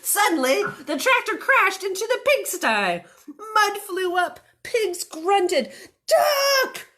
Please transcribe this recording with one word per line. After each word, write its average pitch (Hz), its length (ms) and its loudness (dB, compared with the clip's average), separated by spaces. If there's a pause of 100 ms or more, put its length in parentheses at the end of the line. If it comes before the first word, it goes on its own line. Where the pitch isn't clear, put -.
Suddenly, 349 600 2 (240)
the 302 100 -4
tractor 466 400 0
crashed 403 480 2
into 381 220 -4
the 494 180 0
pigsty. 226 800 0 (500)
Mud 415 240 2
flew 370 380 -4
up. 349 240 -2 (220)
Pigs 381 420 -4
grunted. 349 680 0 (340)
Duck! 554 920 2